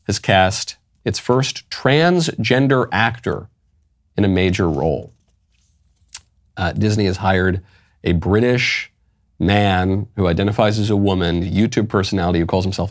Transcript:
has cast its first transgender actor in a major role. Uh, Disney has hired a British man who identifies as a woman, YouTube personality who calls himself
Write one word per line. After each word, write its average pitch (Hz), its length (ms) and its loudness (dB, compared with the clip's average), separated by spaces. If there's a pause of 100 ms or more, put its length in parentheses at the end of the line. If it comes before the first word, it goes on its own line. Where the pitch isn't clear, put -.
has 101 100 -2
cast - 580 0 (280)
its - 160 -6
first - 500 -2
transgender 139 1200 0
actor 110 580 -2 (680)
in 104 80 2
a 98 40 2
major 92 400 0
role. 73 440 -4 (1400)
Uh, 90 160 -4
Disney 104 320 0
has 92 140 -2
hired 95 440 0 (400)
a 87 100 0
British 110 760 0 (480)
man 95 760 2
who 98 100 2
identifies 101 540 0
as 104 100 -2
a 104 60 0
woman, 92 480 0
YouTube 104 440 0
personality 92 520 0
who 85 60 0
calls 92 180 0
himself 92 260 -4